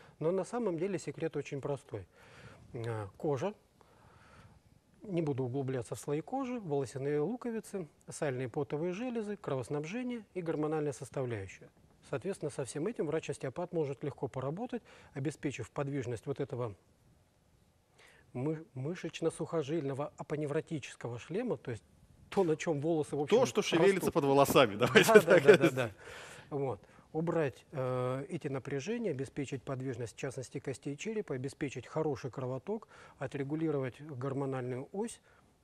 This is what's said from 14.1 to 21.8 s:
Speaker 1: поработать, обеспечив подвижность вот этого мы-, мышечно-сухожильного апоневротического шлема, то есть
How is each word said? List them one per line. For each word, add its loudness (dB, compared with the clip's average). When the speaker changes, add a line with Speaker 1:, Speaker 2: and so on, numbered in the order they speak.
Speaker 1:
поработать, -6
обеспечив -6
подвижность -4
вот -4
этого -4
мы-, -2
мышечно-сухожильного -2
апоневротического -4
шлема, -4
то -8
есть -8